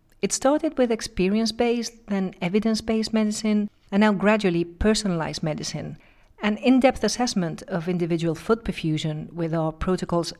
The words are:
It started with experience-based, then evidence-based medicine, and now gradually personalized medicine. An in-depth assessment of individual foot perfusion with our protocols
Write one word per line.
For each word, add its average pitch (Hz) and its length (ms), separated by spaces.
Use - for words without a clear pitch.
It 196 120
started 302 420
with 240 160
experience-based, 220 1160
then 190 340
evidence-based 220 680
medicine, 214 600
and 202 120
now 214 100
gradually 190 520
personalized 175 800
medicine. 151 540
An 214 140
in-depth 254 480
assessment 202 640
of 170 180
individual 165 480
foot 226 300
perfusion 156 680
with 165 220
our 160 200
protocols 170 680